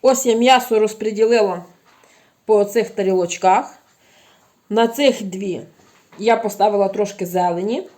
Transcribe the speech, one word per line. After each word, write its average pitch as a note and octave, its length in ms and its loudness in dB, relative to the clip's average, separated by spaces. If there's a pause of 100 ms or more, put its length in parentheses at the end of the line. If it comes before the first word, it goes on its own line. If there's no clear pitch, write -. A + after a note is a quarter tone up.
ось B3+ 240 2
я A3+ 80 2
м'ясо A#3+ 440 2
розподілила G#3+ 840 0 (800)
по G#3 200 2
цих G#3 260 -2
тарілочках. F#3+ 840 0 (920)
На A3+ 200 2
цих B3+ 340 0
дві F#3 440 -8 (520)
я A3 180 2
поставила G3+ 520 0
трошки G3 380 -6
зелені F3+ 720 -4